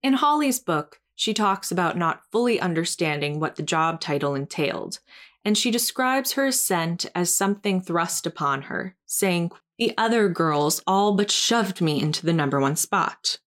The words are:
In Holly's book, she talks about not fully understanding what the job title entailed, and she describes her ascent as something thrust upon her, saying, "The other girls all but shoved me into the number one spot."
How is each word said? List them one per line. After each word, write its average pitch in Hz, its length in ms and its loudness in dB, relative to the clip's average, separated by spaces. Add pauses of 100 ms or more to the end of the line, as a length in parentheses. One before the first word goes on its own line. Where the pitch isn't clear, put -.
In 262 100 4
Holly's 294 460 2
book, - 400 -4 (160)
she - 180 -2
talks 196 380 0
about 175 260 0
not 170 240 -2 (100)
fully 233 280 2
understanding 156 800 -2
what 156 160 -4
the 160 80 -8
job 165 360 0
title 143 360 -2
entailed, 135 640 -4 (440)
and 208 140 2
she 240 140 0
describes 262 600 0
her 269 120 2
ascent 175 720 0
as 175 200 0
something 196 460 0
thrust 170 460 -2
upon 139 360 -2
her, - 320 -8 (120)
saying, 175 420 0 (300)
"The 233 180 0
other 214 320 2
girls 156 560 0
all 202 280 4
but 202 180 2
shoved 214 500 0
me 156 180 2
into 151 240 -2
the 165 80 2
number 143 280 2
one 139 160 2
spot." - 720 -2